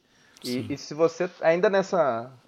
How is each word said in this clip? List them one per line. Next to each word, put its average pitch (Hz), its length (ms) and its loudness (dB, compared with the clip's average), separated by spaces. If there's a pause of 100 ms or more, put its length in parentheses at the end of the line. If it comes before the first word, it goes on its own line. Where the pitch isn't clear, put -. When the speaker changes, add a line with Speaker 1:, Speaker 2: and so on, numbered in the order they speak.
(440)
Speaker 1:
E, 131 40 -10
Speaker 2:
Sim. 123 220 -6
Speaker 1:
e 139 80 -6
se - 160 -14
você, 165 340 0 (140)
ainda 175 260 4
nessa, 156 640 0 (160)